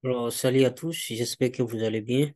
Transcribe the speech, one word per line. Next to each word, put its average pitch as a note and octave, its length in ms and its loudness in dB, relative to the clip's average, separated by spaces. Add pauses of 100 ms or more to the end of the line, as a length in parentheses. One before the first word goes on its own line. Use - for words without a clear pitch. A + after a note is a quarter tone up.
Alors, B2 300 -2
salut C3 320 4
à B2 80 4
tous, D#3+ 220 -6
j'espère A#2+ 580 -2
que - 100 -4
vous A2 220 -2
allez A2 160 0
bien. B2+ 360 0